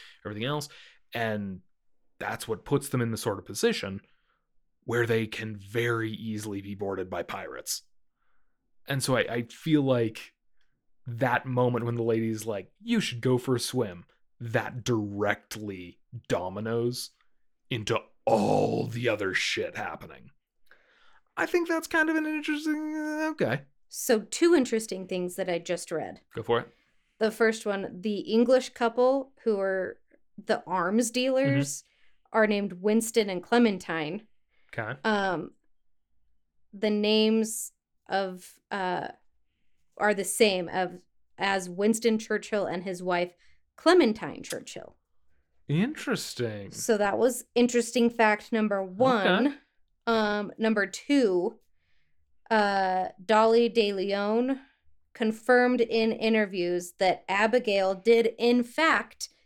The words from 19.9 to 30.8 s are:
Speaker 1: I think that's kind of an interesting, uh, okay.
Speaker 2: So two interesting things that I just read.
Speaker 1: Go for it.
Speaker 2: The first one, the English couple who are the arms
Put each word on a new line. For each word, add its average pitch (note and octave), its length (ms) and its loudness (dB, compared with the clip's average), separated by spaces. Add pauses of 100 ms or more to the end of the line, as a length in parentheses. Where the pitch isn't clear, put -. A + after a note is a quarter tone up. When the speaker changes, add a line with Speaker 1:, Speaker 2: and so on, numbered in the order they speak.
Speaker 1:
I E4 80 0
think E4+ 220 0
that's D#4+ 180 -2
kind D#4 240 2
of D#4+ 60 0
an D#4 100 -2
interesting, D#4 720 -4
uh, D4+ 360 -4
okay. C#3 300 -2 (280)
Speaker 2:
So - 320 0
two E4+ 340 2
interesting A3 500 0
things F3+ 300 -4
that F#3 140 -4
I E3+ 100 -2
just E3+ 320 -6
read. C#3 300 -6 (140)
Speaker 1:
Go A#2 60 -6
for A#2 200 2
it. A#2+ 80 -10 (500)
Speaker 2:
The A3 100 2
first A3 380 0
one, G3 340 -6
the G#3 180 -4
English A#3+ 500 2
couple B3+ 640 0 (120)
who G#3+ 160 0
are F#3+ 380 -2 (460)
the - 220 -2
arms F#3 460 0